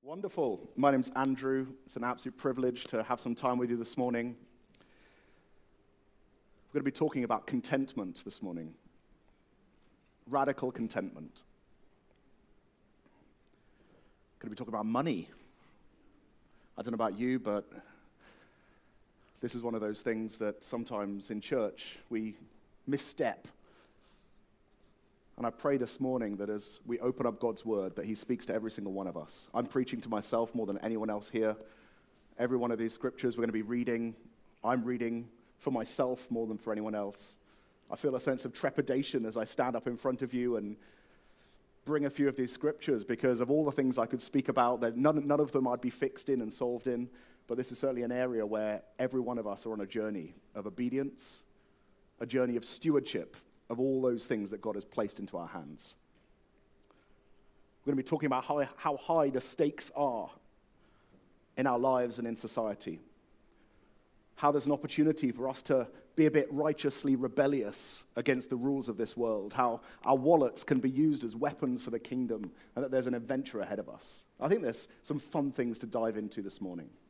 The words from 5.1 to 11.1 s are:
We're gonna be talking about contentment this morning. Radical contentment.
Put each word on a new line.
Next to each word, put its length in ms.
We're 140
gonna 40
be 60
talking 320
about 240
contentment 800
this 180
morning. 320
Radical 460
contentment. 720